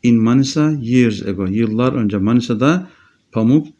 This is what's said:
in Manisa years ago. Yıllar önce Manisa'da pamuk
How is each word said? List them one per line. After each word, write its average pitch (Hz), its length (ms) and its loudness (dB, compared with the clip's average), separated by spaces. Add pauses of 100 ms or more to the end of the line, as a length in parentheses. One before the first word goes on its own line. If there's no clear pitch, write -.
in 117 200 4
Manisa 135 480 0 (100)
years 117 440 0
ago. 98 200 -4
Yıllar 113 480 -2
önce 107 240 -2
Manisa'da 120 720 0 (420)
pamuk 123 360 2 (120)